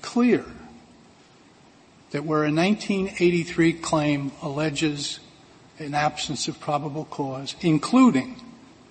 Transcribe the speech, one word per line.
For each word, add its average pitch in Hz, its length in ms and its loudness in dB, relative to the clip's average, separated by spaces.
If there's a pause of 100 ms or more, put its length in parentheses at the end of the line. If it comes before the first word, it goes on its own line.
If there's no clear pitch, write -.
clear 240 440 2 (1700)
that 143 120 -4
where 151 200 0
a 151 80 0
nineteen 190 680 0
eighty-three 170 540 4
claim 147 580 0 (120)
alleges 147 760 -4 (600)
an 147 160 -8
absence 147 520 -2
of - 120 -8
probable 147 460 -4
cause, 135 560 -8
including 170 800 4 (520)